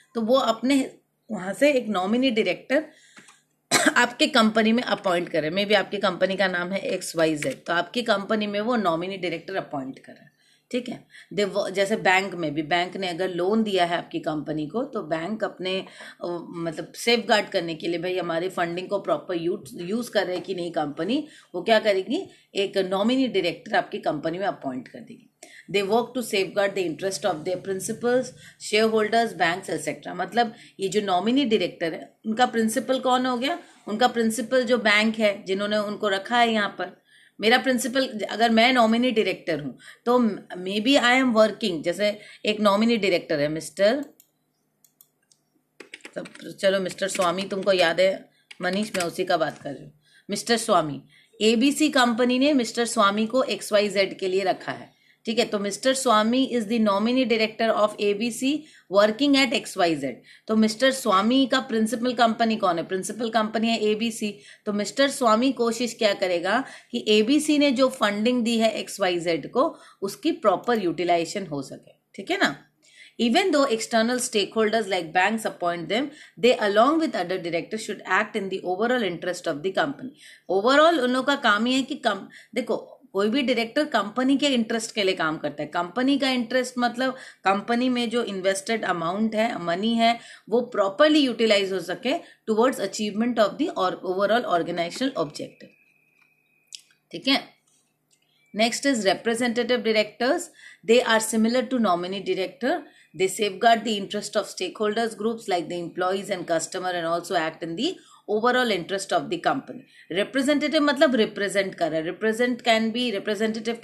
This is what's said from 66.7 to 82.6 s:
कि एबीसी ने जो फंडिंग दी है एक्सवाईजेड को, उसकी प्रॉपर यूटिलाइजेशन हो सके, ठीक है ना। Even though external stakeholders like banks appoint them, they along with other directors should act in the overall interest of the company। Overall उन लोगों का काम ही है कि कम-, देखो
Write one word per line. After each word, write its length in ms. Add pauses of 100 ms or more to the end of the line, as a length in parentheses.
कि 160
एबीसी 500
ने 140
जो 180
फंडिंग 540
दी 140
है 140
एक्सवाईजेड 800
को, 260 (240)
उसकी 300
प्रॉपर 520
यूटिलाइजेशन 640
हो 140
सके, 300 (240)
ठीक 160
है 60
ना। 280 (560)
Even 240
though 260
external 460 (120)
stakeholders 580
like 240
banks 320
appoint 440
them, 200 (380)
they 140
along 400
with 120
other 320
directors 400
should 180 (100)
act 260
in 120
the 100
overall 440
interest 400
of 120
the 180
company। 360 (420)
Overall 480
उन 100
लोगों 140
का 120
काम 300
ही 80
है 80
कि 140
कम-, 600
देखो 420 (160)